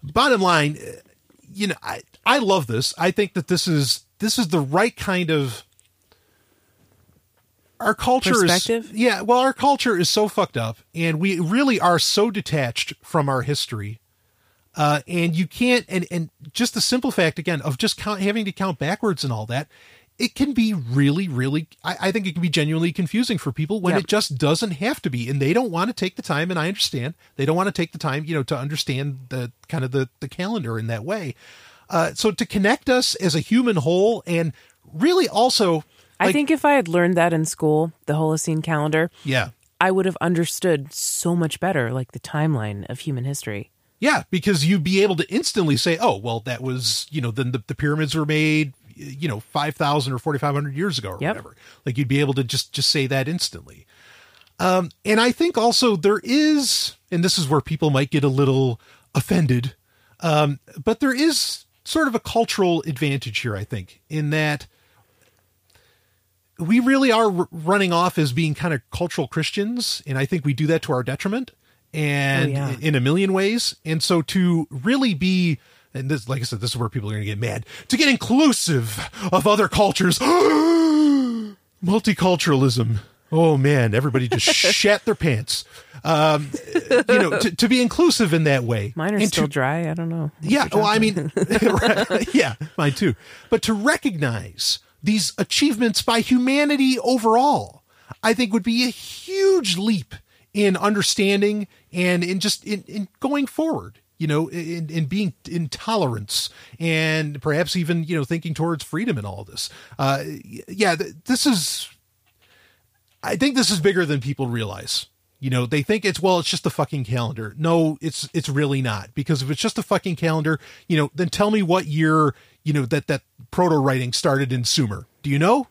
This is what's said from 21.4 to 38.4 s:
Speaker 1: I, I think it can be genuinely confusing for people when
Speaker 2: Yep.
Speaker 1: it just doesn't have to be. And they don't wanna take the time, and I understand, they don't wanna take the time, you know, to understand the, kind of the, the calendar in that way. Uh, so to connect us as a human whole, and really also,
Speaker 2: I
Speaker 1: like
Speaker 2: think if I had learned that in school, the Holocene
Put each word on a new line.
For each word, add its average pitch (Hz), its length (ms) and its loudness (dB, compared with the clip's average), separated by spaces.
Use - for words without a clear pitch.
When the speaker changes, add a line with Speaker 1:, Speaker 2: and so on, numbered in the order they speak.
Speaker 1:
I, - 180 -6
I 190 100 0
think 208 140 -2
it 185 80 -4
can 170 80 -4
be 175 80 0
genuinely 160 440 0
confusing 208 440 -2
for 139 140 -4
people 170 300 -4
when 175 140 2
Speaker 2:
Yep. 196 80 2
Speaker 1:
it - 40 -10
just 208 300 0
doesn't 160 340 0
have 190 300 -4
to 180 80 -2
be. 120 200 -4
And 139 120 -2
they 139 120 2
don't 240 160 0
wanna 180 240 -2
take 185 220 -4
the - 60 -12
time, 165 280 -2
and 180 100 -2
I 160 100 -2
understand, 151 460 -4
they 135 100 -2
don't 156 120 2
wanna 190 160 0
take 170 180 -4
the - 80 -14
time, 147 260 -4
you 165 80 -6
know, 147 100 0
to 139 140 -4
understand 139 600 -4
the, 123 220 -6
kind 156 160 -4
of 127 80 -4
the, 135 160 0
the 139 80 -10
calendar 180 500 -4
in 110 80 -6
that 113 160 -4
way. 170 320 -6
Uh, 165 240 0
so - 180 0
to 196 140 -4
connect 208 440 0
us 254 260 2
as 170 200 0
a 165 60 2
human 240 340 2
whole, 180 500 2
and 170 280 -2
really 302 360 2
also, 196 560 2
Speaker 2:
I 196 80 6
Speaker 1:
like 190 60 4
Speaker 2:
think 294 180 2
if 302 140 0
I 294 80 6
had 240 140 2
learned 175 280 2
that 170 180 4
in 160 120 2
school, 156 460 0
the 147 60 0
Holocene 156 500 0